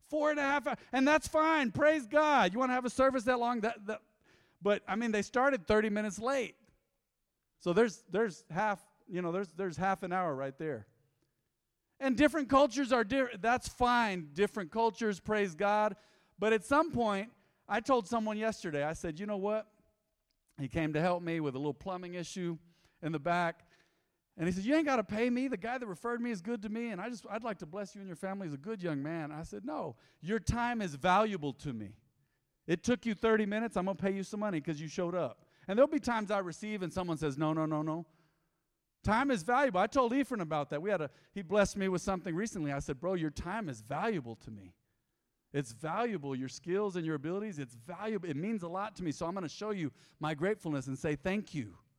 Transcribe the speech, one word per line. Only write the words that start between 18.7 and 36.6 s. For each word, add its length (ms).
I 100
said, 260
"You 60
know 120
what?" 300
He 80
came 260
to 80
help 220
me 160
with 160
a 20
little 160
plumbing 400
issue 420
in 100
the 80
back. 460
And 100
he 40
said, 120
"You 120
ain't 100
gotta 180
pay 260
me. 180
The 100
guy 200
that 100
referred 340
me 100
is 100
good 220
to 60
me, 200
and 120
I 80
just, 200
I'd 140
like 160
to 60
bless 300
you 60
and 60
your 80
family. 320
He's 60
a 40
good 240
young 200
man." 300
I 120
said, 220
"No, 300
your 180
time 420
is 140
valuable 580
to 200
me. 220
It 160
took 220
you 80
thirty 320
minutes. 320
I'm 80
gonna 100
pay 160
you 120
some 160
money 200
'cause 220
you 60
showed 280
up." 300
And 100
there'll 100
be 120
times 320
I 80
receive 420